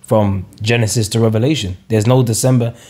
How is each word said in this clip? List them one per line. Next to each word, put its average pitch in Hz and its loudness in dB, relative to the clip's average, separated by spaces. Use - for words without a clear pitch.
from 101 0
Genesis 113 0
to 113 -2
Revelation. 110 0
There's 107 0
no 127 4
December, 117 0